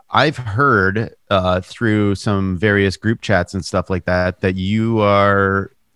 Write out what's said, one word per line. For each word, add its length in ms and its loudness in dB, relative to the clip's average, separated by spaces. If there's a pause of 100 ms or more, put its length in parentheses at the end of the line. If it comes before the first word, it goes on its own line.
(100)
I've 260 0
heard, 760 0 (160)
uh, 320 0
through 540 0
some 420 -2
various 400 0
group 240 -2
chats 320 0
and 100 -4
stuff 240 -4
like 160 -4
that, 360 -2
that 160 -2
you 440 0
are 720 2 (240)